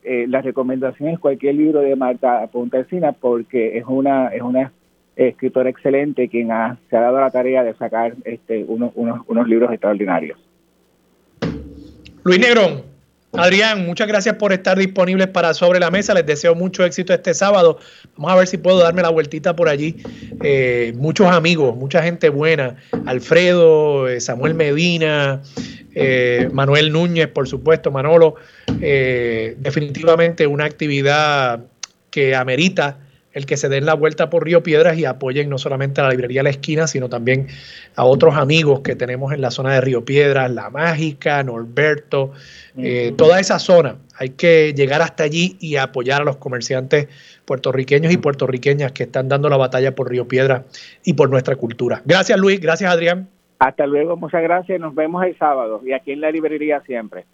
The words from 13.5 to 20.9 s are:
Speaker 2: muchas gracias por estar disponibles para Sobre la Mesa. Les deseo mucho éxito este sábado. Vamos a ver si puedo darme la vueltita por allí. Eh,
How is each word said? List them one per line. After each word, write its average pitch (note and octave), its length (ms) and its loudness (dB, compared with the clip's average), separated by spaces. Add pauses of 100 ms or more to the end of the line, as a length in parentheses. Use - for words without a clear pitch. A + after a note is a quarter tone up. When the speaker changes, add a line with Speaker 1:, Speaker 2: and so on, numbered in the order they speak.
Speaker 2:
muchas F3 220 -2
gracias G#3 280 0
por G#3 160 -2
estar F#3 260 0
disponibles F#3+ 500 0
para E3+ 260 0
Sobre F3+ 260 4
la E3+ 120 2
Mesa. G3+ 220 0
Les E3+ 120 2
deseo D#3 300 2
mucho F#3 280 -2
éxito F3+ 300 0
este F3 200 0
sábado. G3 440 4 (400)
Vamos D3+ 140 -4
a F#3 40 4
ver F#3 120 6
si F#3 100 -6
puedo F3+ 220 2
darme F3 240 4
la E3 60 2
vueltita D#3 460 -2
por E3 140 2
allí. D3+ 280 -2 (440)
Eh, B2 560 0